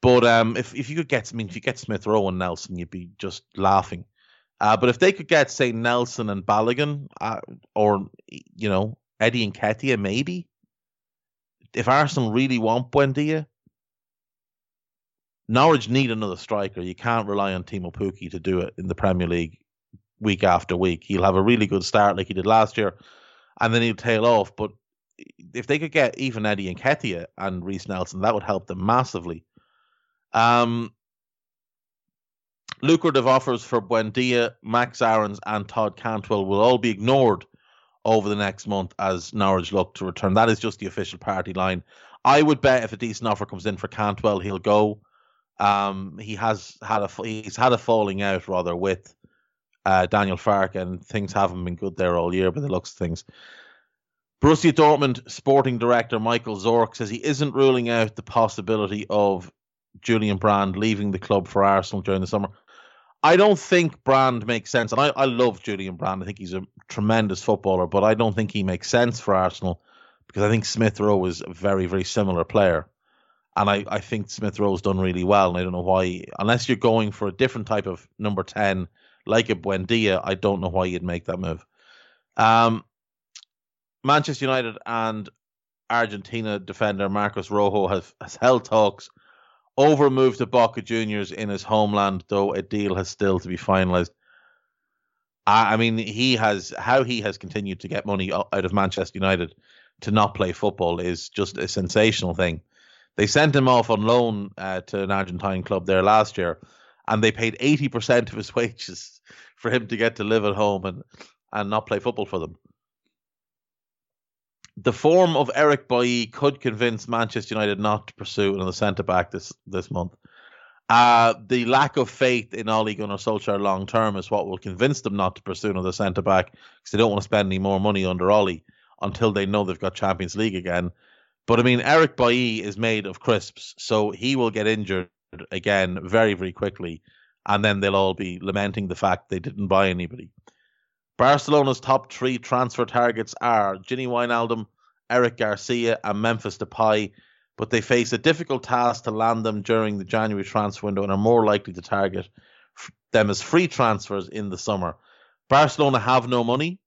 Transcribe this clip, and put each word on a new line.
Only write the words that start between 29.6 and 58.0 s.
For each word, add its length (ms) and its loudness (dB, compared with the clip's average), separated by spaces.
Um, 640 2
lucrative 460 2
offers 360 2
for 180 -2
Buendia, 800 -2
Max 400 -2
Aarons, 440 2
and 220 -6
Todd 300 -4
Cantwell 480 -4
will 160 2
all 160 6
be 140 0
ignored 540 2
over 240 2
the 60 0
next 320 -4
month 300 -4
as 360 -4
Norwich 400 0
look 220 -2
to 100 -8
return. 300 -2
That 140 6
is 100 2
just 200 -6
the 60 -10
official 340 -10
party 340 -6
line. 300 -2
I 180 6
would 200 2
bet 220 4
if 100 -8
a 40 -14
decent 300 -6
offer 180 -2
comes 200 -12
in 120 -4
for 100 -10
Cantwell, 520 -2
he'll 200 -6
go. 420 2
Um, 580 -2
he 180 -12
has 460 -4
had 200 -2
a 40 -4
f-, 180 -12
he's 320 -10
had 180 2
a 40 0
falling 460 0
out 240 -2
rather 280 -2
with, 380 -4
uh, 220 4
Daniel 300 0
Farke, 380 0
and 300 -8
things 280 -6
haven't 300 -2
been 120 -6
good 220 -8
there 200 0
all 160 -2
year 180 0
by 100 -6
the 60 -6
looks 240 -6
of 60 -20
things. 280 -6
Borussia 300 4
Dortmund 580 4
sporting 480 2
director 420 2
Michael 380 -2
Zorc 380 0
says 140 -6
he 140 -10
isn't 300 -2
ruling 360 2
out 260 0